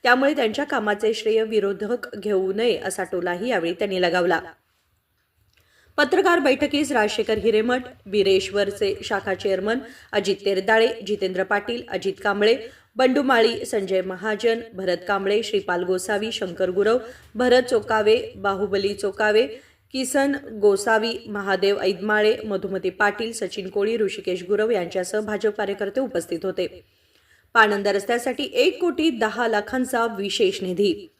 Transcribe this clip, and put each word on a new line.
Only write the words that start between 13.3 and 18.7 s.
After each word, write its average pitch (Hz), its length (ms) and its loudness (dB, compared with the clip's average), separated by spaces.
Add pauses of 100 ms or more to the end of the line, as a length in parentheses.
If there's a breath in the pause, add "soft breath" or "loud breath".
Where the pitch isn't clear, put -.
संजय 190 360 -2
महाजन, 214 580 -2 (140)
भरत 185 240 -2 (100)
कांबळे, 202 360 0
श्रीपाल 185 400 -2
गोसावी, 196 480 -2
शंकर 185 380 -4
गुरव, 208 280 2 (380 loud breath)
भरत 247 280 4
चोकावे, 220 600 2 (120)
बाहुबली 196 580 -2